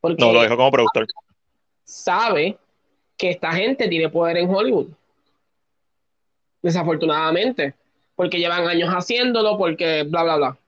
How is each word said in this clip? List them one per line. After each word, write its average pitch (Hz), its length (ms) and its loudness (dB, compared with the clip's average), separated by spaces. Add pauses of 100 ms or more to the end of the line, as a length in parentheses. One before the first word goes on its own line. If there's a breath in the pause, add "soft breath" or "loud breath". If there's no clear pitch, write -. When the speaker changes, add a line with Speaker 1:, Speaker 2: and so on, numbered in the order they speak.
Speaker 1:
Porque 165 180 0
Speaker 2:
No, 117 140 6
lo 117 80 6
dejó 113 160 2
como 131 140 4
productor. 117 340 2 (800)
Speaker 1:
sabe 190 720 -2 (580)
que 185 140 -2
esta 170 240 -4
gente 226 340 -2
tiene 160 220 0
poder 170 280 0
en 180 120 0
Hollywood. 202 380 0 (1800)
Desafortunadamente. 160 1120 -2 (400)
Porque 175 240 -2
llevan 170 280 0
años 170 220 0
haciéndolo, 220 680 0
porque 160 460 0
bla, 165 200 -2
bla, 160 140 2
bla. 131 200 0 (100)